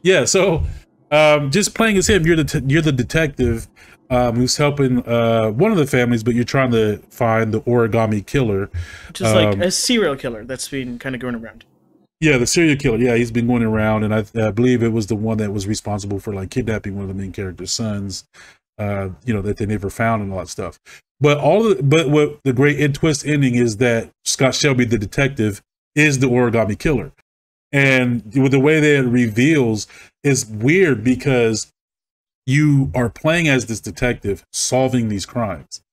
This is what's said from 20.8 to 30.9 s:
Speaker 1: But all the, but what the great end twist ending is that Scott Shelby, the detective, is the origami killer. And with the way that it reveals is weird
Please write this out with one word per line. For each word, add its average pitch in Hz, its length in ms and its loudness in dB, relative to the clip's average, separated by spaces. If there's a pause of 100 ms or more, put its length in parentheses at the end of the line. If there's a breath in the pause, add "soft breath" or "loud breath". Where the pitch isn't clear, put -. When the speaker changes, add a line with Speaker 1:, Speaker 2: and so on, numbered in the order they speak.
Speaker 1:
But 143 180 2
all 160 260 2
the, 214 200 2
but 151 260 2
what 147 340 2
the 135 100 0
great 143 260 2
end 147 160 0
twist 156 300 -2
ending 139 300 2
is 117 220 2
that 117 320 0 (140)
Scott 131 320 0
Shelby, 127 300 2
the 110 120 0
detective, 107 640 -2 (340)
is 147 240 2
the 135 80 2
origami 117 500 2
killer. 123 340 -2 (600)
And 127 520 2 (120)
with 135 160 4
the 135 80 4
way 156 200 4
that 147 200 4
it 127 80 0
reveals 120 800 2 (380 loud breath)
is 139 220 0
weird 123 580 0